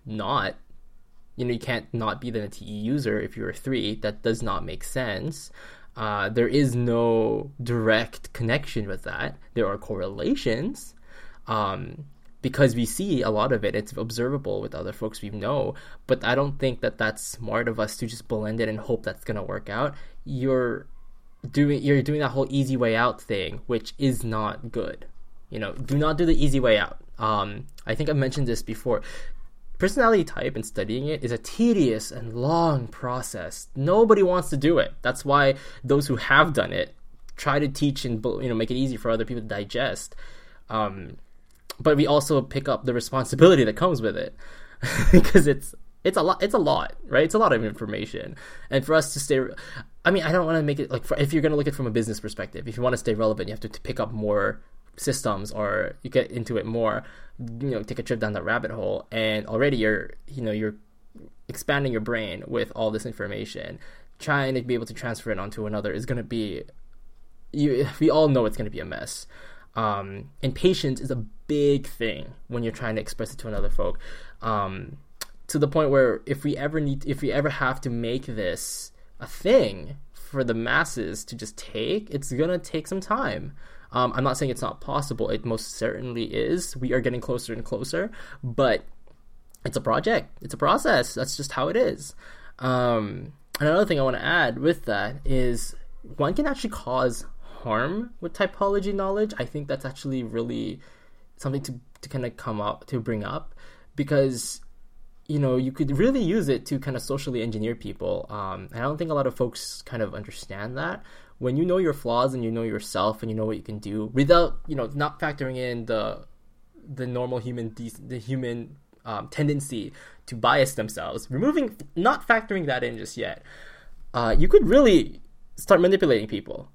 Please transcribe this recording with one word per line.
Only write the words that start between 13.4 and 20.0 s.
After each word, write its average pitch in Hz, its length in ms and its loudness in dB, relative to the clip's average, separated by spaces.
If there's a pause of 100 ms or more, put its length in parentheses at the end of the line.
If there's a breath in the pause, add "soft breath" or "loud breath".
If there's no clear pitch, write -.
of 107 120 2
it. - 100 0
It's 104 180 -4
observable 117 680 -4
with - 140 -8
other 90 180 -8
folks - 300 -8
we 104 80 -10
know, 107 440 -2 (320 loud breath)
but - 180 2
I 120 100 2
don't 143 240 0
think 131 220 0
that - 180 -2
that's 110 240 -2
smart 113 460 -4
of 110 100 -2
us 107 200 -2
to 120 80 -4
just 110 220 -10
blend 110 320 -2
it 110 80 2
and 107 100 -4
hope - 260 -2
that's - 200 -6
gonna 104 180 -4
work 98 260 -8
out. 135 260 -2 (300 loud breath)